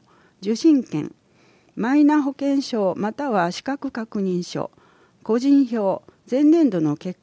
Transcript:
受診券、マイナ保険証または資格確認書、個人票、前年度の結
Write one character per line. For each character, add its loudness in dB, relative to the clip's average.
受 -2
診 4
券、 -8
マ -2
イ 6
ナ 4
保 -2
険 -2
証 -2
ま -4
た -6
は 0
資 -14
格 -8
確 -8
認 -2
書、 -8
個 -2
人 4
票、 -4
前 0
年 4
度 -2
の 0
結 -10